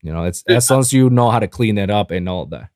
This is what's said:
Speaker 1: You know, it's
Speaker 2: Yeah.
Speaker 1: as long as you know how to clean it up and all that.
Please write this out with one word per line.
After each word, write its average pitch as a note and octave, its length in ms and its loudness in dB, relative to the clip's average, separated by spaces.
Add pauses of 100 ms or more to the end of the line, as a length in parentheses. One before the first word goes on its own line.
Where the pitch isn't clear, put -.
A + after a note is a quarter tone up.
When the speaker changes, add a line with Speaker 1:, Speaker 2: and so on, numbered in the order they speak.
Speaker 1:
You D#2+ 120 -10
know, E2 100 -6
it's F2+ 240 -6
Speaker 2:
Yeah. F2+ 100 4
Speaker 1:
as B2 120 0
long C3 120 4
as B2+ 120 -2
you C3 160 4
know B2 220 4
how A#2 80 2
to G#2+ 80 -2
clean A2 300 -2
it G2 120 -2
up G#2 220 -2
and F2+ 180 -6
all F2+ 160 -8
that. C#2+ 300 -16